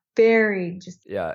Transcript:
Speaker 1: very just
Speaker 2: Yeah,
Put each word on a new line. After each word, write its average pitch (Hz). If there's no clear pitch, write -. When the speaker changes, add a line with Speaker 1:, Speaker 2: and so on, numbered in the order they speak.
Speaker 1:
very 214
just -
Speaker 2:
Yeah, 90